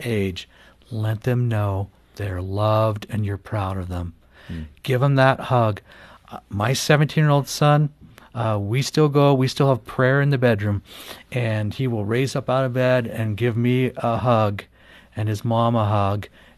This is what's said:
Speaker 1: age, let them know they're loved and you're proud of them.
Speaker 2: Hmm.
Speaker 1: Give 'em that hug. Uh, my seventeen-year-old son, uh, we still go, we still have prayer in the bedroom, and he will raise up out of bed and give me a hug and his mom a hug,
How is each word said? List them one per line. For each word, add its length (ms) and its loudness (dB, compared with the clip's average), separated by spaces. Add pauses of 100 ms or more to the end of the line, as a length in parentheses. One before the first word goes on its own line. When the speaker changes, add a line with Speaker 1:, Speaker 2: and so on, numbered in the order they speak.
Speaker 1:
age, 440 -4 (420)
let 340 -4
them 260 0
know 400 -2 (260)
they're 260 -6
loved 680 0
and 160 -4
you're 120 -4
proud 400 -6
of 120 -6
them. 240 -8 (340)
Speaker 2:
Hmm. 140 -10 (220)
Speaker 1:
Give 200 0
'em 120 4
that 260 4
hug. 400 0 (500)
Uh, 80 -16 (100)
my 220 -2
seventeen-year-old 760 2
son, 400 2 (440)
uh, 280 -2
we 200 -2
still 280 2
go, 240 4
we 160 2
still 180 0
have 160 2
prayer 380 2
in 80 2
the 80 2
bedroom, 460 0 (500)
and 400 -2
he 120 -4
will 200 -2
raise 280 0
up 160 -4
out 140 0
of 100 -2
bed 340 2
and 280 -4
give 220 0
me 400 2
a 200 -2
hug 460 2 (540)
and 100 -2
his 160 -4
mom 320 2
a 100 2
hug, 420 0 (300)